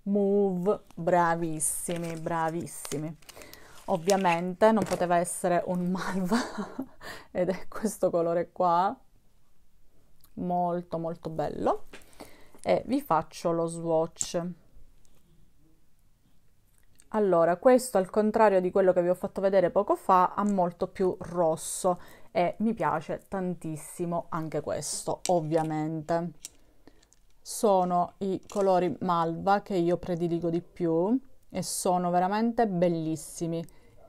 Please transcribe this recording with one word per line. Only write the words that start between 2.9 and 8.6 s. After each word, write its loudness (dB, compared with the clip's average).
Ovviamente 4
non 4
poteva 2
essere 2
un 0
malva 0
<laughs> -16
ed 0
è -4
questo -2
colore 0
qua, 2